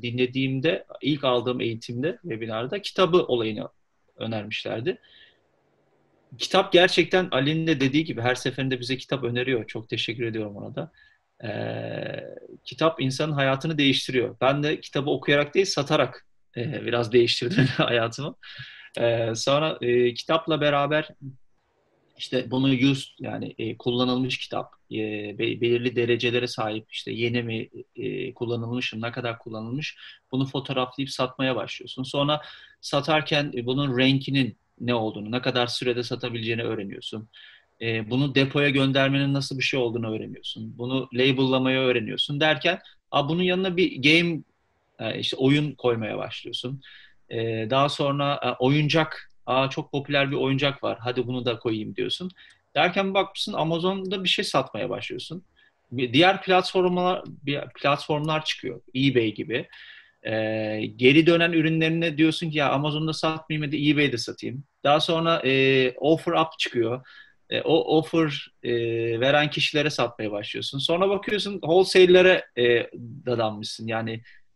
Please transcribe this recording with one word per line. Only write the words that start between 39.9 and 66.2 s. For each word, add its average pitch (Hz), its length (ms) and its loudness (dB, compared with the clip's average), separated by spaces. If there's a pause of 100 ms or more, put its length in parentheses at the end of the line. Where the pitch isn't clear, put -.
öğreniyorsun. 110 600 -10
Bunu 127 360 -4
label'lamayı 131 640 2
öğreniyorsun 123 640 0
derken, 156 380 2 (320)
a, 143 180 2
bunun 170 140 0
yanına 180 340 0
bir 165 260 0
game, 160 380 4 (580)
e, 107 200 -6
işte - 180 -4
oyun 143 360 4
koymaya 110 460 -2
başlıyorsun. 127 640 -10 (480)
E, 113 400 -2
daha 139 180 4
sonra, 143 560 0
e, 123 40 0 (160)
oyuncak, 151 680 2 (160)
"Aa, 131 240 2
çok 143 220 -8
popüler 143 380 0
bir 143 60 -2
oyuncak 135 480 0
var, 110 160 -2
hadi 123 260 -2
bunu 127 180 -4
da 117 140 -2
koyayım." 107 380 -4
diyorsun. 107 340 -6 (440)
Derken 190 400 2
bakmışsın 196 380 -2
Amazon'da 185 720 -2
bir 180 40 -2
şey - 160 0
satmaya 107 460 -2
başlıyorsun. 104 540 -10 (480)
Bir 123 200 -2
diğer 180 300 6
platformlar, 180 840 2
bir 143 340 -6 (200)
platformlar 151 640 0
çıkıyor, - 360 -8 (160)
eBay 120 380 2
gibi. 117 340 -4 (540)
E, 110 100 -6 (640)
geri 143 300 8
dönen 170 260 4
ürünlerine 160 640 2
diyorsun 160 320 2
ki, 151 80 -4
"Ya 135 120 2
Amazon'da 151 420 0
satmayayım, 156 540 -4
hadi 147 240 0
eBay'de 139 280 2
satayım." 117 460 -8 (200)
Daha 143 160 6
sonra, 165 440 2
e, 135 520 4
OfferUp 160 640 2